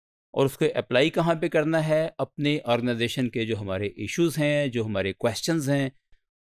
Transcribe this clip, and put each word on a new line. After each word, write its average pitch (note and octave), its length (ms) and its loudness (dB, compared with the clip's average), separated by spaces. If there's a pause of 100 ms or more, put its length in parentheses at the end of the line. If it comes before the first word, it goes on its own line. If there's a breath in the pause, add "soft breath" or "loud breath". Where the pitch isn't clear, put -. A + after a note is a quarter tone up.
(340)
और C#3 120 4
उसको C3+ 180 0
अप्लाई C3+ 460 2
कहाँ E3+ 260 2
पे E3 120 -2
करना D#3+ 300 2
है? D#3 400 0
अपने D3 400 -2
ऑर्गेनाइजेशन A#2+ 680 0
के A2+ 160 -2
जो A2 120 -2
हमारे G2 300 -4
इश्यूज D#3 520 -2
हैं, D3 320 2
जो A2+ 140 -2
हमारे G2 280 -2
क्वेश्चंस D3+ 560 -2
हैं, C#3 240 0 (520)